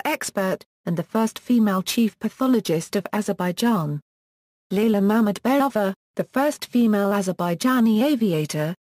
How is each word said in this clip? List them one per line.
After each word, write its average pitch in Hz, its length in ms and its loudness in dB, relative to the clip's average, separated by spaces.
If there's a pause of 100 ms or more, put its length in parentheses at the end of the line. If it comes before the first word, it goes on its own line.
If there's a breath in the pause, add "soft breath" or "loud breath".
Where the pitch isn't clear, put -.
expert, 196 600 -4 (220)
and 175 100 -2
the 165 60 -4
first 220 360 -2
female 208 440 2
chief - 360 -2
pathologist 220 760 -2
of 190 160 -4
Azerbaijan. 180 880 -2 (720)
Layla 208 300 2
Mamad 208 380 2
Berova, 233 540 0 (220)
the 185 80 -2
first 285 420 -2
female 208 440 2
Azerbaijani 202 920 0
aviator, 170 720 0 (180)